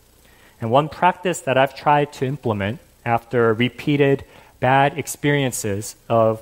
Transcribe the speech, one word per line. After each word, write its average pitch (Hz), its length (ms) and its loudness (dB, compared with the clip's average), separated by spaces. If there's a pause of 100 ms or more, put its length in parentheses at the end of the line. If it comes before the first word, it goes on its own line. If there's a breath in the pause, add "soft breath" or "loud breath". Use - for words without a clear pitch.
(600 soft breath)
And 117 80 -4
one 147 200 2
practice 180 520 -2
that 131 160 -2
I've 135 180 2
tried 147 380 0
to 135 120 -6
implement 113 540 -4 (260)
after 117 480 0
repeated 139 720 0 (340 loud breath)
bad 139 380 2
experiences 127 960 -4 (140)
of 113 320 2